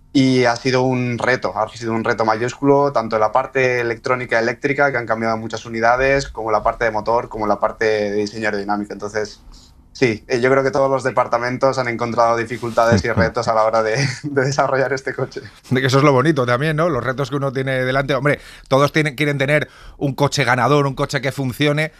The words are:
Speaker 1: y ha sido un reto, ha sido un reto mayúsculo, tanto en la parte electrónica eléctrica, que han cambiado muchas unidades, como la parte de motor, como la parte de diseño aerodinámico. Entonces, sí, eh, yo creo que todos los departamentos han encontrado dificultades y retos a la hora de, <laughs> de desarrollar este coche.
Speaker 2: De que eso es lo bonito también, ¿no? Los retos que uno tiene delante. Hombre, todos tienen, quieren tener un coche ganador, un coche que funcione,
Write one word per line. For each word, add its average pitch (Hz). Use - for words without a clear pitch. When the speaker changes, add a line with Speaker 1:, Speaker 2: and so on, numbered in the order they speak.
Speaker 1:
y 131
ha 117
sido 127
un 123
reto, 117
ha 107
sido 117
un 113
reto 113
mayúsculo, 139
tanto 113
en 107
la 107
parte 127
electrónica 117
eléctrica, 139
que 123
han 120
cambiado 113
muchas 113
unidades, 127
como 110
la 107
parte 117
de 110
motor, 113
como 110
la 104
parte 110
de 104
diseño 107
aerodinámico. 104
Entonces, 101
sí, 113
eh, 127
yo 127
creo 135
que 135
todos 135
los 135
departamentos 123
han 123
encontrado 117
dificultades 117
y 117
retos 113
a 117
la 110
hora 110
de, 110
<laughs> 135
de 139
desarrollar 135
este 131
coche. 131
Speaker 2:
De 127
que 135
eso 131
es 139
lo 147
bonito 135
también, 135
¿no? 165
Los 123
retos 127
que 139
uno 139
tiene 131
delante. 135
Hombre, 139
todos 139
tienen, 151
quieren 147
tener 139
un 143
coche 143
ganador, 127
un 139
coche 139
que 131
funcione, 147